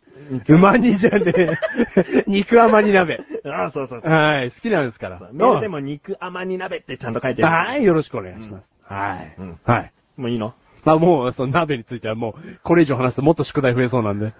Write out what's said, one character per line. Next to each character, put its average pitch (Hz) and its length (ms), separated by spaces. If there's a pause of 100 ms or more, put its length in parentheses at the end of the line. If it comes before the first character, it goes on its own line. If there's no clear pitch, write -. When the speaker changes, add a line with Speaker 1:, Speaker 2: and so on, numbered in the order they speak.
(300)
Speaker 1:
肉 131 240
Speaker 2:
う 165 40
ま 196 200
煮 233 180
じ 190 120
ゃ - 40
ね 180 240
え。 180 920
<laughs> - 20
肉 202 340
甘 214 200
煮 202 120
鍋。 165 280 (240)
Speaker 1:
あ 170 200
あ、 165 60
そ 143 120
う 127 40
そ 123 100
う 110 40
そ 165 80
う。 - 20
Speaker 2:
は 151 320
い、 123 80
好 - 100
き 233 80
な 180 120
ん 135 40
で 117 60
す - 80
か 101 100
ら。 92 100
Speaker 1:
そ 95 60
う。 90 80
メ 160 100
ー 247 120
ル - 60
で 214 60
も 165 120
肉 147 400
甘 180 260
煮 185 120
鍋 185 200
っ - 40
て 131 160
ち - 80
ゃ 113 60
ん - 20
と 120 80
書 131 80
い 127 60
て 147 60
る。 165 60
Speaker 2:
は 185 300
い、 277 60
よ 185 100
ろ 156 80
し - 80
く 127 80
お 104 40
願 92 160
い 110 40
し 107 80
ま 95 120
す。 - 100 (180)
Speaker 1:
う 98 40
ん。 98 40
Speaker 2:
は 98 180
い。 80 220
Speaker 1:
う 95 60
ん。 85 220
Speaker 2:
は 120 140
い。 - 120 (260)
Speaker 1:
も 127 100
う - 20
い 120 60
い 113 40
の？ 107 140 (320)
Speaker 2:
ま 156 80
あ、 160 60
も 165 260
う、 127 60
そ 127 160
の 135 60
鍋 151 240
に 113 80
つ 127 100
い 110 60
て 110 80
は 110 60
も 113 220
う、 - 240
こ 170 140
れ 170 80
以 - 20
上 139 120
話 127 140
す - 60
と 131 40
も 143 100
っ - 40
と 143 100
宿 - 160
題 127 120
増 127 100
え 123 40
そ 123 120
う 110 40
な 104 80
ん 101 80
で。 107 200